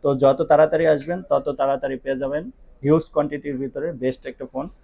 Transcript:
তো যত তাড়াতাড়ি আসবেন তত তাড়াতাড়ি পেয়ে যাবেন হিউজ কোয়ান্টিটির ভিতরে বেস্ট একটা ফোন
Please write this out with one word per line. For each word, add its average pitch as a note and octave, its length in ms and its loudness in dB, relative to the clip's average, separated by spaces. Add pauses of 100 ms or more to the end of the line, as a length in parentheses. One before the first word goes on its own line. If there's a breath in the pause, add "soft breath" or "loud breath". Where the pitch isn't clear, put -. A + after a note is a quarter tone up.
তো C#3 140 2
যত C3+ 260 4
তাড়াতাড়ি D#3 460 4
আসবেন D#3 320 0 (100)
তত C#3+ 200 0
তাড়াতাড়ি C3+ 540 -2
পেয়ে C3+ 140 -4
যাবেন C#3 260 -4 (400)
হিউজ D#3 260 2
কোয়ান্টিটির D3 480 -4
ভিতরে C#3 340 -6
বেস্ট B2+ 340 -4
একটা C3+ 200 -12
ফোন C3 200 -8 (180)